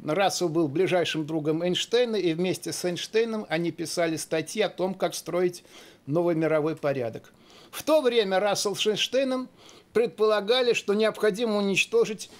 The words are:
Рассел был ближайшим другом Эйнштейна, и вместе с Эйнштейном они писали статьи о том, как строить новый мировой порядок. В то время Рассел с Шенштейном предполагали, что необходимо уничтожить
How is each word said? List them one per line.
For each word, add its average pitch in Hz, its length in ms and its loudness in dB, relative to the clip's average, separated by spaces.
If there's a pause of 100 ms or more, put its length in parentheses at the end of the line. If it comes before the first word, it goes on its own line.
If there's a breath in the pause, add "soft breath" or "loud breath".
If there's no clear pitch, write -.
Рассел 180 440 0
был 160 200 2
ближайшим 160 580 0
другом 156 360 -2
Эйнштейна, 214 540 0
и 175 160 2
вместе 170 400 -2
с - 120 -6
Эйнштейном 214 640 -2
они 165 240 -2
писали 165 440 -2
статьи 160 460 -2
о 185 60 0
том, 185 260 -4
как 175 200 -2
строить 180 500 -2 (420 loud breath)
новый 170 300 0
мировой 156 400 0
порядок. 131 560 -4 (380 loud breath)
В - 120 -12
то 311 180 4
время 220 400 2
Рассел 202 340 0
с - 60 -4
Шенштейном 254 680 0 (440 loud breath)
предполагали, 220 800 2
что 202 220 0
необходимо 214 640 2
уничтожить 202 840 0